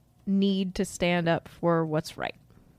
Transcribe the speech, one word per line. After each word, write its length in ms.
need 500
to 80
stand 440
up 200
for 360
what's 320
right. 180